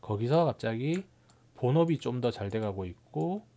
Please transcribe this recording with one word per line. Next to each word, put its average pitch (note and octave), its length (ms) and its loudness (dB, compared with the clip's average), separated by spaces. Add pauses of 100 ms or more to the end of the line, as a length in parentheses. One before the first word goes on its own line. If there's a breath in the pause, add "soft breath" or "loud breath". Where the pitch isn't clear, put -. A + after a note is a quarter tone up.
거기서 A#2+ 440 2
갑자기 C3 580 -2 (520 soft breath)
본업이 D#3 420 4
좀 B2 240 -4
더 A#2+ 100 2
잘 G2+ 180 -4
돼가고 G2+ 360 -2
있고 D#3+ 600 -6 (120)